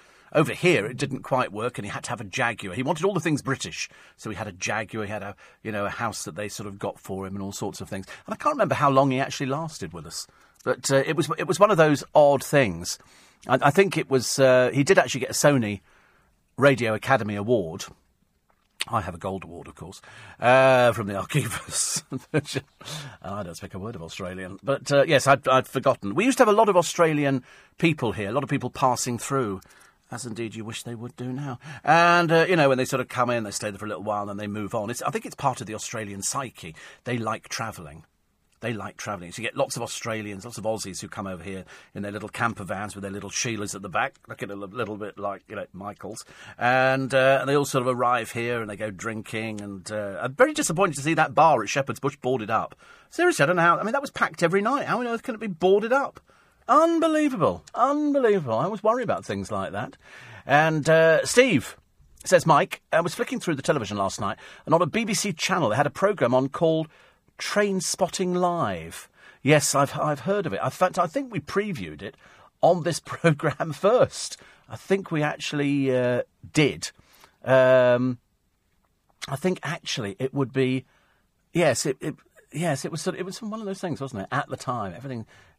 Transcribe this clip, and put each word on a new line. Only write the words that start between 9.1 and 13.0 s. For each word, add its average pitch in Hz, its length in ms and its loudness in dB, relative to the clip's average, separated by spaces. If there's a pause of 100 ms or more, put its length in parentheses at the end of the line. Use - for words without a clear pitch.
he 127 80 0
actually 135 260 -4
lasted 135 480 -6
with 82 140 -12
us, - 180 -12 (380)
but, 127 260 -2
uh, 135 160 4
it 160 100 -2
was, 151 220 0
it 175 80 -4
was 170 140 -2
one 202 100 8
of 196 80 4
those 156 260 4 (120)
odd 143 280 6
things. 92 540 0 (500)